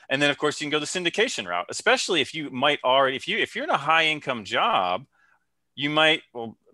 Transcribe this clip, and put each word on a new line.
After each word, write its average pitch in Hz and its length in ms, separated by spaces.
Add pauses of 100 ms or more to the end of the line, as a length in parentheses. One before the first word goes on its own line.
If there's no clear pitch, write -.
And 135 120
then, 147 80
of 139 80
course, 151 220
you 151 60
can 143 60
go 151 80
the 147 60
syndication 180 640
route, 87 220
especially 208 500
if - 140
you 151 160
might 135 340
already, 135 320
if 127 140
you, 214 80
if 151 180
you're 233 80
in 339 60
a 247 80
high 156 300
income 143 360
job, 113 640 (680)
you 143 160
might, 156 340 (100)
well, 117 240 (160)